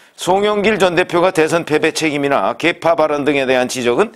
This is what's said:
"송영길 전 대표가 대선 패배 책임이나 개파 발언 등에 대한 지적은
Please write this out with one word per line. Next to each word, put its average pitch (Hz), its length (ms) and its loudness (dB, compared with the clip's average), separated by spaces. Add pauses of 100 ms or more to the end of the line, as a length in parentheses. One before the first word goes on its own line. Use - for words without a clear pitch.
(140)
"송영길 208 640 0
전 180 160 2
대표가 175 380 0
대선 160 320 0
패배 156 260 0
책임이나 139 640 -2
개파 165 420 0
발언 151 300 0
등에 139 220 0
대한 127 200 2
지적은 127 500 -2